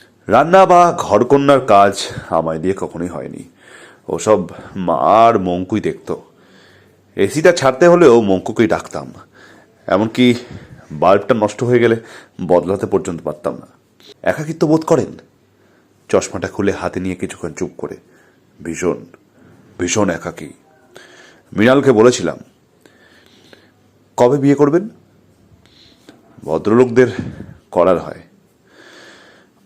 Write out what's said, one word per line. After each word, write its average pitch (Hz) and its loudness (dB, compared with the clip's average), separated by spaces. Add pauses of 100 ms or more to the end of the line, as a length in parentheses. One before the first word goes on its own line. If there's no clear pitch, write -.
(280)
রান্না 160 4
বা 175 6
ঘরকন্যার 139 2
কাজ 101 2 (220)
আমায় 80 -4
দিয়ে 90 -2
কখনোই 87 -10
হয়নি। 78 -14 (680)
ওসব 92 0 (260)
মা 90 2
আর 113 2
মঙ্কুই 92 -4
দেখত। - -8 (1000)
এসিটা 143 0
ছাড়তে 135 2
হলেও 160 6
মঙ্কুকেই 104 0
ডাকতাম। 71 -6 (760)
এমনকি 117 -2 (560)
বাল্বটা 95 0
নষ্ট 107 -4
হয়ে 123 2
গেলে 113 2 (520)
বদলাতে 90 -2
পর্যন্ত 85 -4
পারতাম 76 -8
না। - -20 (540)
একাকিত্ব 156 -4
বোধ 160 0
করেন? 139 -4 (880)
চশমাটা 92 -4
খুলে 98 -4
হাতে 87 -6
নিয়ে 92 -8
কিছুক্ষণ 87 -12
চুপ - -8
করে। - -14 (640)
ভীষণ, 82 -4 (840)
ভীষণ 92 -2
একাকী। 82 -10 (1080)
মৃণালকে 131 4
বলেছিলাম, 107 2 (1800)
"কবে 127 4
বিয়ে 139 2
করবেন?" 147 0 (1500)
ভদ্রলোকদের 113 2 (640)
করার 87 2
হয়। 76 -14 (1500)